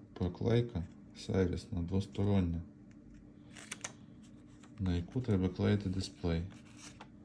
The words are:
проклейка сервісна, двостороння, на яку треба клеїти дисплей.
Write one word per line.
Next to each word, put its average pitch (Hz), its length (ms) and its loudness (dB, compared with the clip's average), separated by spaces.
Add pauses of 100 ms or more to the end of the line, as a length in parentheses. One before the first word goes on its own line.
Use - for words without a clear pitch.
(120)
проклейка 117 720 2 (320)
сервісна, 90 680 0
двостороння, 95 800 2 (2250)
на 90 160 2
яку 87 240 -2
треба 92 280 2
клеїти 101 400 2
дисплей. 87 540 -2 (840)